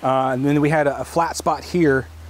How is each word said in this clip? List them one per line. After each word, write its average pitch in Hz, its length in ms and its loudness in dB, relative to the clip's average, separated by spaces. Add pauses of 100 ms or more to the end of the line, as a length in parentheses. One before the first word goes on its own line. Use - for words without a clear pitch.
uh, 131 300 0
and 131 120 -2
then 143 160 2
we 147 80 2
had 151 180 2
a, 135 140 -2
a 123 40 -4
flat 165 320 -2
spot 156 280 -4
here, 139 420 2 (240)